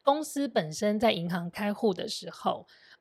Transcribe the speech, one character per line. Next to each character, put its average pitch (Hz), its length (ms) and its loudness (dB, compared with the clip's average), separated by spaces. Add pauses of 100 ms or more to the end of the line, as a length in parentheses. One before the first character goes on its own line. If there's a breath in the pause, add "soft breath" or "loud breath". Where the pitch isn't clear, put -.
公 294 220 4
司 277 240 -2
本 170 240 0
身 208 260 2
在 220 140 4
银 170 180 -2
行 175 220 -4
开 208 220 -2
户 202 200 2
的 - 140 -8
时 - 220 -8
候， - 360 -4 (360 soft breath)